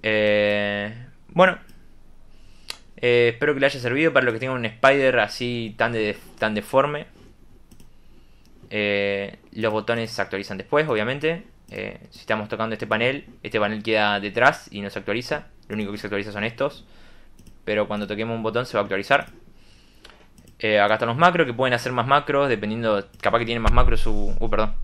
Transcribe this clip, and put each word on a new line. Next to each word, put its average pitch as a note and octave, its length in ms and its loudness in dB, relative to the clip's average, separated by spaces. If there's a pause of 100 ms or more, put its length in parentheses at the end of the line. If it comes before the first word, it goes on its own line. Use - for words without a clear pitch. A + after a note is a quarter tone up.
Eh, G#2 1040 0 (220)
bueno. F#3 300 4 (1400)
Eh, A#2+ 340 4
espero C#3+ 220 0
que C3+ 60 -4
le C#3 60 4
haya C#3 140 0
servido C3+ 320 0
para C3 140 4
los A#2 80 0
que A2+ 60 -6
tengan C3 180 -4
un A#2+ 80 -6
spider C3 520 4
así A2+ 600 -2
tan A#2 140 0
de-, G#2+ 260 -2 (200)
tan A2 160 -2
deforme. C3+ 520 -2 (1600)
Eh, G2+ 680 -4 (140)
los A2 200 -2
botones A2+ 380 -4
se - 100 -8
actualizan G2 380 -6
después, D3 280 0
obviamente. C#3+ 600 -4 (240)
Eh, G2+ 280 -12 (120)
si - 100 -20
estamos G#2+ 300 -4
tocando A2+ 240 -4
este G#2+ 120 -8
panel, A#2+ 380 -2 (180)
este A2 160 -4
panel G#2 240 -2
queda G#2 380 2
detrás A2+ 500 0
y G2+ 120 -10
no G2+ 80 -8
se - 80 -10
actualiza. A#2+ 480 -6 (200)
Lo G#2+ 100 -8
único G#2 160 -6
que G#2 60 -10
se - 100 -10
actualiza G2+ 220 -6
son G2+ 140 -6
estos. A#2+ 400 -6 (800)
Pero G#2 220 -2
cuando G#2 200 -4
toquemos A2 280 -4
un A2+ 80 -6
botón A2 220 -2
se A#2 140 -4
va - 20 0
a G2+ 40 0
actualizar. G2+ 420 -2 (1300)
Eh, G#2+ 220 4
acá G#2 140 4
están A#2 140 -2
los A#2 100 -2
macros, E3+ 280 4
que B2 60 -6
pueden B2 220 0
hacer A#2+ 180 -4
más A#2+ 140 0
macros, C#3+ 420 2
dependiendo, G#2+ 580 -2 (140)
capaz G#2+ 200 2
que A#2+ 40 0
tiene A#2 160 -4
más A2 120 4
macro A#2+ 240 8
su, G#2+ 440 4
uh, A#2 80 2
perdón. G#2+ 360 2